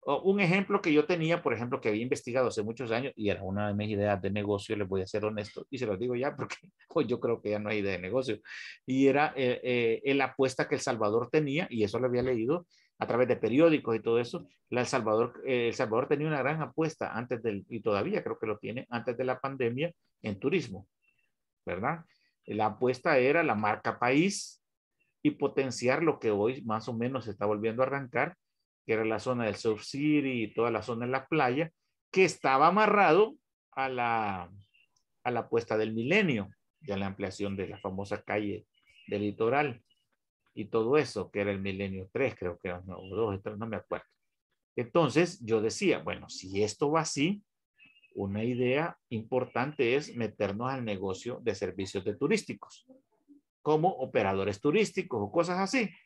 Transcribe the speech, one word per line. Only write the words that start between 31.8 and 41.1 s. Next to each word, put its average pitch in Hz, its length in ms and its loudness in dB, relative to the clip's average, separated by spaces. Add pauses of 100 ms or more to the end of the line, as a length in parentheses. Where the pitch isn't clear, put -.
que 190 140 6
estaba 147 440 6
amarrado 202 680 6 (380)
a 131 160 -2
la, 113 600 0 (760)
a 123 60 0
la 120 100 0
apuesta 113 360 0
del 110 160 0
milenio, 127 540 0 (320)
ya 101 160 -6
la 98 120 -2
ampliación 98 500 -6
de 92 100 -4
la 101 120 -12
famosa 98 420 -6
calle 101 440 -4 (420)
del 101 160 -2
litoral 120 600 0 (680)
y 110 160 -8
todo 117 280 2
eso, 117 340 0